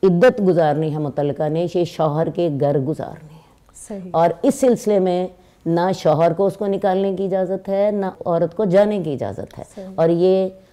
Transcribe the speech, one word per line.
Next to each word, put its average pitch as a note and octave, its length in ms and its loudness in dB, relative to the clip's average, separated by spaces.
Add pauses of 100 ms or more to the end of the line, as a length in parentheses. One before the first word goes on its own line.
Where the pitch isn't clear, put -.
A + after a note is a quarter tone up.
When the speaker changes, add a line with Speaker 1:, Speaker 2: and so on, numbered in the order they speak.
Speaker 1:
इद्दत F#3+ 380 4
गुजारनी D#3+ 480 2
है D3+ 100 -4
मुतल्लिका D3 500 -2
ने, D#3+ 160 -2
ये F3 200 -2
शौहर D#3+ 440 -2
के D3+ 280 -2
घर C#3+ 240 0
गुजारनी C#3 540 -8
है। - 400 -20
Speaker 2:
सही। F#3 360 -14
Speaker 1:
और E3 340 0
इस C#4 140 2
सिलसिले G#3+ 400 2
में F3+ 360 0 (320)
ना E3+ 240 2
शौहर E3 420 2
को G3 120 0
उसको G3+ 220 -4
निकालने G3 480 -2
की F#3+ 100 -4
इजाज़त F#3 420 -2
है, G3 240 0
ना G3 240 -4 (100)
औरत E3+ 280 0
को A3 120 -2
जाने G3+ 380 2
की D#3 100 -4
इजाज़त G#2 440 -8
है। - 60 -14
Speaker 2:
सही। F#3+ 320 -18
Speaker 1:
और E3 160 2
ये F#3 480 2 (140)